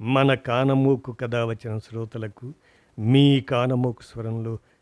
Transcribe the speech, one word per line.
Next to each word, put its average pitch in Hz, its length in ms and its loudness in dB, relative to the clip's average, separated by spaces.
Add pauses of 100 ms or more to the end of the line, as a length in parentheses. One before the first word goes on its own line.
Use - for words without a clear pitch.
మన 135 340 2
కానమోకు 135 800 0
కథావచన 113 680 -4
శ్రోతలకు 113 720 -12 (460)
మీ 135 420 6
కానమోకు 123 640 -2
స్వరంలో 113 560 -8 (240)